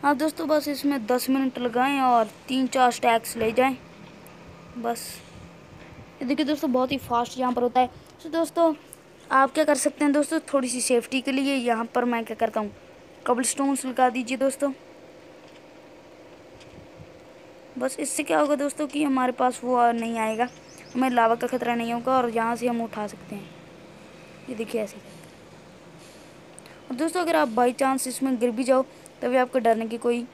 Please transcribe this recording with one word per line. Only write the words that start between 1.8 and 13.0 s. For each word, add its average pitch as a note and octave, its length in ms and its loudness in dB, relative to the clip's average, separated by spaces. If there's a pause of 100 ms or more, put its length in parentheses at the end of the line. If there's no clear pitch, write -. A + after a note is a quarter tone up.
और A#3+ 280 4 (180)
तीन C4 200 0
चार B3+ 240 4
stacks A3+ 460 0
ले A3+ 140 0
जाएं B3+ 240 4 (1000)
बस। A#3 260 -4 (1160)
ये C#4 40 -6
देखिए C4+ 200 0
दोस्तों, D4 260 0
बहुत B3+ 200 2
ही C#4 80 -2
fast A#3+ 400 -2
यहाँ B3+ 140 0
पर B3 80 0
होता B3 200 2
है। B3 80 2 (340)
तो E4 60 -12
दोस्तों, E4 440 2 (580)
आप C4+ 220 4
क्या D#4 100 2
कर D4 120 4
सकते C#4+ 300 0
हैं C#4+ 80 4
दोस्तों, D4+ 260 2 (140)
थोड़ी C4 160 2
सी A#3+ 120 -4
safety B3 400 0
के C#4 100 -2
लिए C#4 240 0
यहाँ A#3 300 0
पर B3 200 0
मैं A#3 200 0
क्या A3+ 100 -10
करता A3 240 0
हूँ, G#3 120 -4 (560)